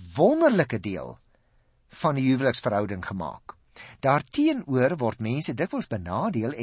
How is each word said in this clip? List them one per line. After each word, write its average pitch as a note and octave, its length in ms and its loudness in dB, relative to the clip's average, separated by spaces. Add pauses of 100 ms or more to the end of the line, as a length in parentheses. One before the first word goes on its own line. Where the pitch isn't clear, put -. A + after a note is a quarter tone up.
(160)
wonderlike G#3 640 4
deel E2 380 -8 (760)
van D3 240 0
die C3 100 2
huweliksverhouding G#2 800 0
gemaak. - 500 -10 (480)
Daarteenoor D3 960 2
word A2+ 220 -2
mense B2+ 320 -2
dikwels F#3 360 -4
benadeel A2+ 720 -4